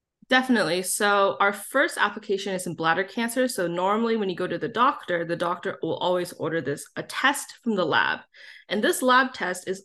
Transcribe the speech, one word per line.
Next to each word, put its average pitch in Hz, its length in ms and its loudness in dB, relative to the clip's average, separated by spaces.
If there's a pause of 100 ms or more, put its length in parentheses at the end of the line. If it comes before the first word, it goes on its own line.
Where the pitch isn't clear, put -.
(300)
Definitely. 214 540 2
So 202 560 2
our 202 140 4
first 277 440 0
application 202 560 -2
is 185 140 -6
in 165 80 -6
bladder 165 300 2
cancer. 240 420 -2
So 196 180 -2
normally 202 520 2
when 202 120 0
you 175 60 -2
go 185 100 -2
to 170 140 -4
the 156 80 -4
doctor, 220 580 0
the 170 120 -2
doctor 175 440 -4
will 160 160 -2
always 180 360 0
order 160 280 -4
this, 147 240 -6 (100)
a - 60 -6
test - 600 -2
from 226 120 0
the 180 100 2
lab. 98 340 2 (500)
And 208 140 0
this 359 180 0
lab 254 320 4
test 180 340 -6
is 190 180 -4